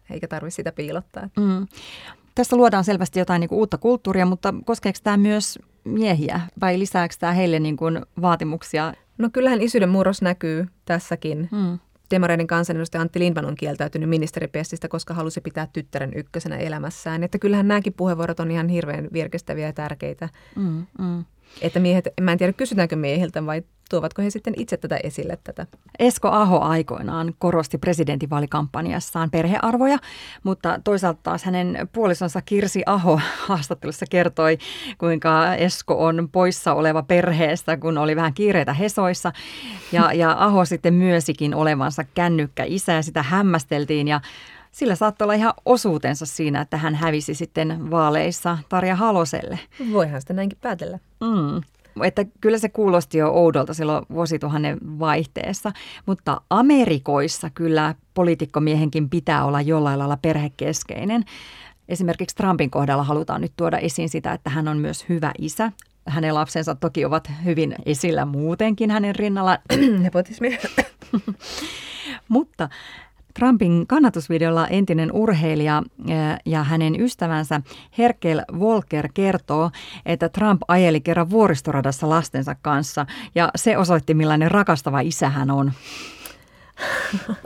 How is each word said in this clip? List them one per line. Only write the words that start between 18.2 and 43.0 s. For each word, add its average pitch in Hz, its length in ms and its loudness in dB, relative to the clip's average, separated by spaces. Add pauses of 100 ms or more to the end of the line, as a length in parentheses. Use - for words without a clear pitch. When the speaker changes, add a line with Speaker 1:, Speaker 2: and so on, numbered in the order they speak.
Speaker 1:
on 165 100 -2
ihan 165 180 -2
hirveän 151 440 -2
virkistäviä 156 540 -6
ja 151 60 -6
tärkeitä. 147 560 -8 (280)
Speaker 2:
Mm, 170 300 -4 (120)
mm. 175 260 -4 (380)
Speaker 1:
Että 165 180 0
miehet, 180 280 2 (120)
mä 180 120 2
en 175 60 2
tiedä, 180 140 2
kysytäänkö 196 440 0
miehiltä 156 500 -2
vai 156 160 -4 (280)
tuovatko 175 320 -2
he 202 80 0
sitten 214 260 -6
itse - 200 -4
tätä - 260 -6
esille, 170 420 -8
tätä? - 220 -12 (320)
Speaker 2:
Esko 233 300 2
Aho 185 320 6
aikoinaan 165 800 -2
korosti 170 400 0
presidentinvaalikampanjassaan 151 1500 -2
perhearvoja, 226 680 2 (440)
mutta 185 420 -2
toisaalta 190 380 0
taas 165 220 -4
hänen 180 480 -2
puolisonsa 185 500 -2
Kirsi 202 440 -2
Aho 175 340 4 (260)
haastattelussa 151 640 -4
kertoi, 160 480 2 (400)
kuinka 165 560 2
Esko 175 500 0
on 165 280 0
poissa 180 420 2
oleva 156 280 2
perheestä, 165 760 2
kun 160 220 -2
oli 151 180 2
vähän 160 180 2
kiireitä 190 380 2
Hesoissa. 185 600 0 (600)
Ja, 170 200 4
ja 160 260 4
Aho 196 260 6
sitten 170 300 2
myönsikin 165 600 2
olevansa 147 500 0 (100)
kännykkäisä 170 800 0
ja 160 100 2